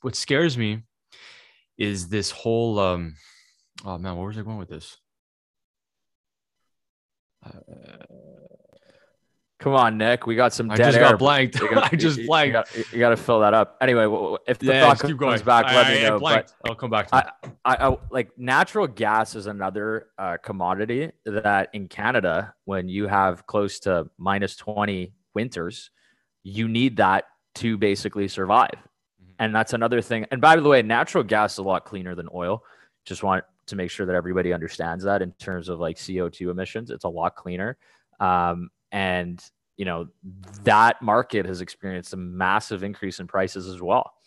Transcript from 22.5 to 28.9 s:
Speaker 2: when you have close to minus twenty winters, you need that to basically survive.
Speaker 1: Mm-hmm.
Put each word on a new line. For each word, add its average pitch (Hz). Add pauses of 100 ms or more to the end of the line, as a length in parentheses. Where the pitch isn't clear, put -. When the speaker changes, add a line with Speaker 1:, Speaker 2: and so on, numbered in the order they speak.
Speaker 2:
when 92
you 101
have 95
close 101
to 85
minus 98
twenty 101 (200)
winters, 107 (520)
you 104
need 117
that 95 (320)
to 110
basically 101
survive. 101
Speaker 1:
Mm-hmm. -